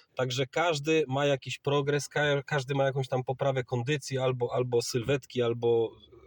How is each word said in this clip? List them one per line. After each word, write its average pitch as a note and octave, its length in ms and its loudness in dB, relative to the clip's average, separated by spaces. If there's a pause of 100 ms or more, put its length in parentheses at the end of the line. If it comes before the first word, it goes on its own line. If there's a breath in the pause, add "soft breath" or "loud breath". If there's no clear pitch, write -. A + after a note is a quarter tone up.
(140 loud breath)
Także B2+ 320 -2
każdy D#3+ 640 2
ma C#3 180 0
jakiś C3+ 320 -2
progres, C#3+ 500 0
ka-, D3 380 0
każdy C#3 280 -2
ma C3+ 100 2
jakąś C3+ 240 0
tam B2+ 160 -2
poprawę C3+ 400 -2
kondycji C3+ 540 -2
albo, B2+ 360 -2
albo B2 280 2
sylwetki, B2 600 -2
albo A#2 480 2 (360)